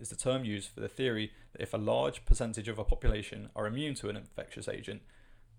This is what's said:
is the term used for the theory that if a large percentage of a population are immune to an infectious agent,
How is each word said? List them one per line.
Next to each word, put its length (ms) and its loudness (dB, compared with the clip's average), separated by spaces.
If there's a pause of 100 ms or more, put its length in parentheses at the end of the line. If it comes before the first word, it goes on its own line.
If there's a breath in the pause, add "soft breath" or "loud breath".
is 80 -10
the 80 -8
term 280 2
used 260 -2
for 100 -12
the 80 -4
theory 420 0 (220 loud breath)
that 100 -8
if 100 -4
a 60 0
large 460 0
percentage 420 6
of 120 -4
a 60 -4
population 720 0
are 120 -2
immune 300 -4
to 120 -6
an 80 -2
infectious 520 -10
agent, 340 -8 (560 soft breath)